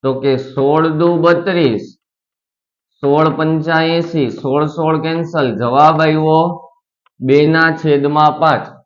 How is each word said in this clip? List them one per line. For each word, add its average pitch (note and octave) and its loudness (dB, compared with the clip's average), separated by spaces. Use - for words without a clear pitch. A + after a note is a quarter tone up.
તો C3+ 0
કે C#3 0
સોળ C#3+ -2
દુ E3+ 2
બત્રીસ, E3+ 0
સોળ D3+ 2
પંચા D#3+ 0
એંસી, E3 -2
સોળ C#3+ -2
સોળ D#3 -2
કેન્સલ, D#3+ -4
જવાબ D3 2
આવ્યો D#3 2
બે C3 4
ના D#3+ 2
છેદમાં D3 0
પાંચ. D#3 0